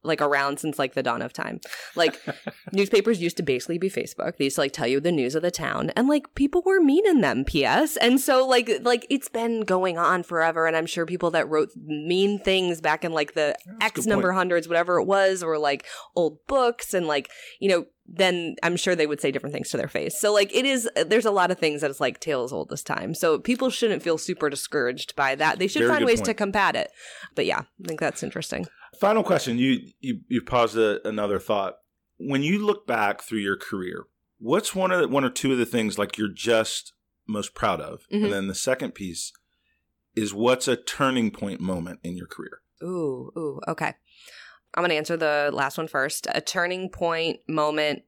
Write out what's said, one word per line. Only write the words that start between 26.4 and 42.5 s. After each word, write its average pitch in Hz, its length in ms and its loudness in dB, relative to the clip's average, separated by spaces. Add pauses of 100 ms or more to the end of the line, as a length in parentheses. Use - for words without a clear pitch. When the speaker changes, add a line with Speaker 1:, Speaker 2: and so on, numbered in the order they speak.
Speaker 1:
it. - 160 -4 (440)
But - 100 0
yeah, - 200 -2 (200)
I - 20 -10
think 160 140 -8
that's - 220 -4
interesting. - 440 -6 (320)
Speaker 2:
Final 208 240 4
question. 139 340 0
You, 123 220 4 (220)
you, 120 280 -6
you 123 140 0
paused 117 340 2
a, 110 320 2
another 104 300 -2
thought. 98 380 -2 (420)
When 139 240 -2
you 175 160 2
look 208 300 0
back 104 340 0
through - 160 -6
your 98 180 0
career, 90 480 -8 (340)
what's 156 360 -2
one 190 160 0
of 185 100 2
the, 147 80 2
one 135 160 2
or 127 60 0
two 135 220 0
of 127 60 2
the 120 60 2
things, 110 320 -2
like, 101 220 -4
you're 107 100 -2
just 110 640 0 (360)
most 104 260 -6
proud 95 260 -2
of? 78 200 -12 (120)
Speaker 1:
Mm-hmm. 208 120 0
Speaker 2:
And 101 80 0
then 101 160 -2
the 95 60 -6
second 131 420 -2
piece 87 360 -10 (840)
is 104 180 -2
what's 123 320 2
a 123 100 2
turning 131 540 0
point 101 300 -8
moment 87 420 -6
in 87 140 -8
your 87 100 -12
career? - 340 -16 (220)